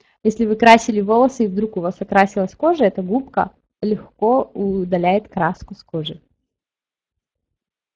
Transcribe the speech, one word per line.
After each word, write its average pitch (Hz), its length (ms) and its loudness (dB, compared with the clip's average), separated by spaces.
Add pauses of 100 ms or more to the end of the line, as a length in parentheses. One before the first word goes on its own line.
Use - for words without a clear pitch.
(220)
если 220 240 -2
вы 214 100 -2
красили 226 440 4
волосы 233 440 2
и 208 40 0
вдруг 208 280 -4
у 190 40 -4
вас 175 200 -6
окрасилась 196 540 0
кожа, 311 300 0
эта 196 180 0
губка 190 500 -4 (280)
легко 214 760 -2
удаляет 190 760 -2
краску 165 460 -6
с - 80 -20
кожи. 156 380 -10 (1800)